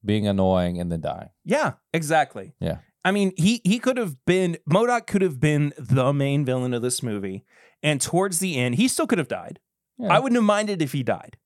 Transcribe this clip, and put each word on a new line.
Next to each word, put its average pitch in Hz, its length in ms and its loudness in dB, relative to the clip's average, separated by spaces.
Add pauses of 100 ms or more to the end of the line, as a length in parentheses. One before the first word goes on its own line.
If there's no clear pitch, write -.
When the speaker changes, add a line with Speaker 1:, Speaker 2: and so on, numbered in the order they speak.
Speaker 1:
being 104 240 2
annoying, 92 520 2
and 87 120 -4
then 82 80 -4
dying. 76 300 -8 (140)
Speaker 2:
Yeah, 226 280 0 (200)
exactly. 147 680 -2
Speaker 1:
Yeah. 85 180 -4 (260)
Speaker 2:
I 180 60 2
mean, 196 260 0
he, 214 280 2
he 220 160 2
could 254 160 0
have 202 300 -6
been, 175 320 2 (120)
modok 233 380 2
could 196 140 2
have 156 180 0
been 147 360 2
the 131 360 0
main 139 320 0
villain 127 280 -2
of 120 100 -2
this 123 200 -4
movie. 101 420 -6 (380)
And 151 180 0
towards 180 380 -2
the 185 200 -4
end, 123 180 -2
he 226 100 2
still 302 220 -2
could 208 100 2
have 147 100 -2
died. 90 300 -8 (400)
Speaker 1:
Yeah. 214 160 2
Speaker 2:
I 208 60 8
wouldn't 254 160 2
have 233 100 4
minded 208 360 2
if 135 100 -2
he 139 100 -2
died. 107 440 -4